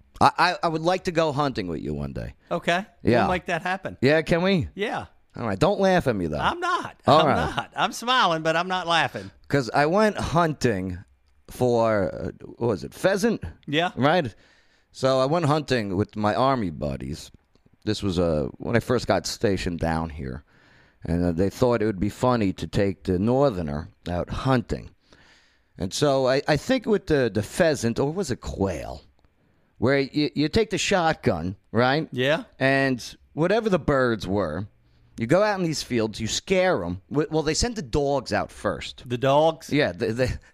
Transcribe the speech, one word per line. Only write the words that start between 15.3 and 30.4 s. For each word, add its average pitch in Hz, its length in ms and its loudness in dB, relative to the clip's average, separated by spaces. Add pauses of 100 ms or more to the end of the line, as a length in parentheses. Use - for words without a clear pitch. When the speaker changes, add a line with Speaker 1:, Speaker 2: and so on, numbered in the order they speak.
Speaker 1:
hunting 127 500 0
with 101 200 -2
my 107 180 0
Army 123 340 0
buddies. 67 600 -6 (560)
This 104 160 -4
was, 92 160 0
uh, 80 300 2 (100)
when 113 180 -2
I 110 40 2
first 120 260 -2
got 95 200 2
stationed 90 520 -2
down 82 320 -2
here. 69 340 -10 (580)
And, 85 220 0
uh, 87 80 2
they 87 160 0
thought 120 320 2
it 107 60 0
would 107 120 -2
be 98 120 -2
funny 117 420 0
to - 140 -10
take 98 380 -2
the 92 140 0
Northerner 92 720 0 (220)
out 87 180 -4
hunting. 107 640 -2 (880)
And 92 160 -6
so 135 340 2
I, 135 180 2
I 151 120 2
think 262 260 0
with 208 220 0
the, 135 260 2
the 107 100 0
pheasant, 117 560 2
or 139 140 0
was 175 180 -4
it 117 120 -6
quail, 69 580 -4 (800)
where 135 200 2
you, 139 360 0
you 151 160 0